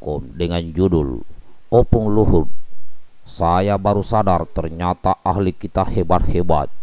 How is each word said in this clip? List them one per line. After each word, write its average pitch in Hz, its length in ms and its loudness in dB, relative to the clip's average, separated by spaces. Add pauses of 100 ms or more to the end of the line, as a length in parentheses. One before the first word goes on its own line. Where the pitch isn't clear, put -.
com 71 320 -8
dengan 87 240 -4 (160)
judul 80 480 0 (480)
Opung 113 400 4
Luhut, 92 400 4 (720)
"Saya 95 560 0
baru 101 240 0
sadar 98 480 2
ternyata 90 720 -4
ahli 92 320 -2
kita - 320 -4
hebat-hebat. 87 800 2 (160)